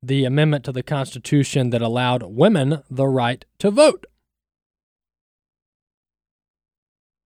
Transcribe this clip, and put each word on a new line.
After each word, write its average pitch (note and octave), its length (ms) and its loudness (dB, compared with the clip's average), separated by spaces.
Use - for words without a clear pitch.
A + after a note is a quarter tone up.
the C3+ 220 0
amendment D3 400 0
to C#3 80 -8
the B2 100 -8
Constitution C3+ 880 -2
that A#2 120 -2
allowed B2 400 -2
women D3 680 2
the C3+ 160 0
right C3 380 -2
to G3+ 120 0
vote. C#4 360 2